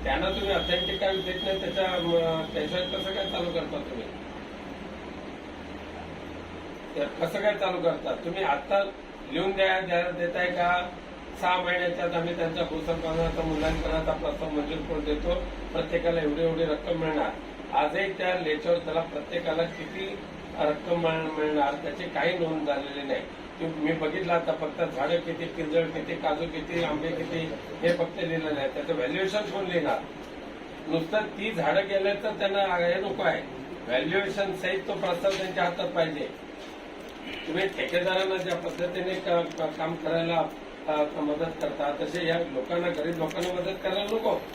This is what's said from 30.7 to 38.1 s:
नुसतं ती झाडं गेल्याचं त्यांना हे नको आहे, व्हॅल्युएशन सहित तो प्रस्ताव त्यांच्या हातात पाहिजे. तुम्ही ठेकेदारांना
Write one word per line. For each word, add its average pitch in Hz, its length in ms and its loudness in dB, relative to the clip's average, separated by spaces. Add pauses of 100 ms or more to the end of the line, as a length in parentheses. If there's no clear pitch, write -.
नुसतं 165 320 2
ती 214 320 -2
झाडं 170 360 4
गेल्याचं 202 520 2
त्यांना 196 200 2
हे 175 360 4
नको - 280 -2
आहे, - 180 4 (460)
व्हॅल्युएशन 185 680 2
सहित 185 320 0
तो 208 60 0
प्रस्ताव 190 380 2
त्यांच्या 190 320 0
हातात 175 260 0
पाहिजे. 160 400 2 (1160)
तुम्ही 180 200 2
ठेकेदारांना 185 680 2